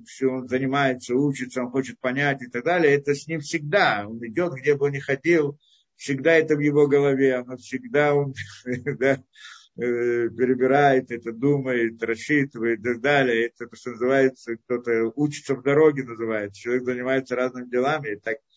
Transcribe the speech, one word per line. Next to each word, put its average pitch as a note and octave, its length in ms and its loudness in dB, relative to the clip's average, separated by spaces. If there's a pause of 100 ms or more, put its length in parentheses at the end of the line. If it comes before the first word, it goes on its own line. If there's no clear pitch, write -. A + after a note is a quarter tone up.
всё, C3 240 -2
он C3 180 -6
занимается, C3 680 -2
учится, C3 480 -2
он B2 80 -6
хочет C3 300 -6
понять C3+ 420 -2
и B2 60 -14
так B2 160 -6
далее, D#3+ 300 4
это C#3+ 200 0
с - 120 -12
ним D#3+ 140 -6
всегда. D3 680 0
Он A2+ 120 -10
идёт, A#2+ 360 -4
где C3+ 200 0
бы C#3 120 -2
он C#3+ 60 -2
ни C#3 60 -6
ходил, C#3+ 600 0 (420)
всегда C#3 320 0
это D#3 240 4
в D3 40 0
его D3 280 4
голове, C#3 460 4
оно B2 240 -8
всегда C3 560 0
он, C#3+ 180 0 (320)
<laughs> B2+ 340 -6
да, C#3 240 2 (540)
э, A#2+ 540 -2
перебирает C3 800 2
это, A#2 200 -10
думает, A#2+ 720 -2
рассчитывает A#2 760 0
и - 20 -18
так A#2+ 200 -2
далее. B2+ 460 2
Это - 180 -16
то, - 100 -20
что - 140 -14
называется, B2+ 680 2
кто-то A2+ 580 -2
учится C#3+ 400 -2
в B2+ 80 -8
дороге, C#3+ 420 4
называется. A2 540 -6
Человек B2 260 -2
занимается B2+ 520 -2
разными B2 320 -4
делами. B2+ 460 -2
И - 20 -10
так, A2 220 -6 (180)